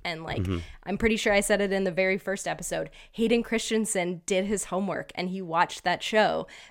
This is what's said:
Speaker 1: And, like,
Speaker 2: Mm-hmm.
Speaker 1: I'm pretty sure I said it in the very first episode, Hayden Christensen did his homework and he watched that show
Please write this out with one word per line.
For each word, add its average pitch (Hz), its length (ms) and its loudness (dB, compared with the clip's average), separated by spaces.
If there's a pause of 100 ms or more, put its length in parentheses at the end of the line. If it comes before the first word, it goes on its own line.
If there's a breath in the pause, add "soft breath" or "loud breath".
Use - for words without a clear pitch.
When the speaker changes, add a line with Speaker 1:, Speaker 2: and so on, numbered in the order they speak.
Speaker 1:
And, 165 180 -6
like, 160 200 -4
Speaker 2:
Mm-hmm. 92 160 0 (260 soft breath)
Speaker 1:
I'm 196 140 -4
pretty 226 180 2
sure 214 160 2
I 202 80 4
said 202 200 2
it 202 120 0
in 196 120 0
the 185 60 0
very 190 280 2
first 190 280 -6
episode, 160 440 -4 (220 soft breath)
Hayden 233 300 4
Christensen 202 840 -2
did 190 180 2
his 202 220 -2
homework 185 480 -4
and 180 160 -4
he 190 120 -6
watched 170 420 0
that 175 180 0
show 170 440 4 (240 soft breath)